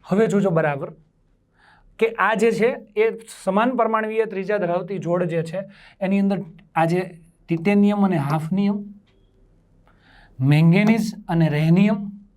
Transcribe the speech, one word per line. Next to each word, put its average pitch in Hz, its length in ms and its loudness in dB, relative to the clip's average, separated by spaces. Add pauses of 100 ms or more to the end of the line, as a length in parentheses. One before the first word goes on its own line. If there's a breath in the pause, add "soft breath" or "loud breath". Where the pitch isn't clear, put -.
હવે 202 240 2
જોજો 196 260 2
બરાબર 151 320 -2 (1080 soft breath)
કે 226 60 2 (200)
આ 220 140 0
જે 226 180 4
છે 226 100 2 (360)
એ - 20 2 (380)
સમાન 208 340 0
પરમાણુય 220 540 0
ત્રિજ્યા 196 320 -4
ધરાવતી 180 420 -4
જોડ 175 260 -2
જે 170 160 -2
છે 165 120 -8 (440 loud breath)
એની 196 200 0
અંદર 196 140 0 (420)
આ 165 120 4
જે 180 80 0 (480)
ટિટેનિયમ 202 600 2
અને 175 100 0 (100)
હાફનિયમ, 196 500 -2 (1600 soft breath)
મેંગેનીઝ 170 720 4 (220)
અને 165 240 2
રેહનિયમ 190 420 2 (380)